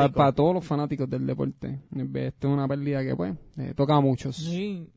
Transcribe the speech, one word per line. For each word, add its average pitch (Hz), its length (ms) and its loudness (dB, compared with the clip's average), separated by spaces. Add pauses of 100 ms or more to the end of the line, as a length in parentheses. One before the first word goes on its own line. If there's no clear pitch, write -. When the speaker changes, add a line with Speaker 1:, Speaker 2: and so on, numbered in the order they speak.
Speaker 1:
Fanáticos. 139 160 4
Speaker 2:
para 139 160 6
todos 160 220 4
los 175 100 -2
fanáticos 143 460 -2
del 131 160 -2
deporte. 135 540 -4 (340)
Esto 131 340 -4
es 139 60 2
una 139 120 0
pérdida 139 380 -2
que, 131 100 -2
pues, 180 200 -4 (240)
eh, 131 180 -8
toca 143 180 4
a 147 60 8
muchos. 135 360 0
Speaker 3:
Sí. 175 600 -6